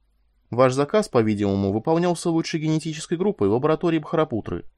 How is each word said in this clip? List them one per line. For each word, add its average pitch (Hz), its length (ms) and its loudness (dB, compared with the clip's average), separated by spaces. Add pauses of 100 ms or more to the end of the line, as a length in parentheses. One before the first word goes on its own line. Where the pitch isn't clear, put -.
(500)
Ваш 127 220 4
заказ, 143 360 0
по-видимому, 101 640 2
выполнялся 165 580 0
лучшей 165 300 -2
генетической 156 560 -4
группой 180 320 0
в 101 40 2
лаборатории 156 460 0
Бхарапутры. 139 680 -4 (140)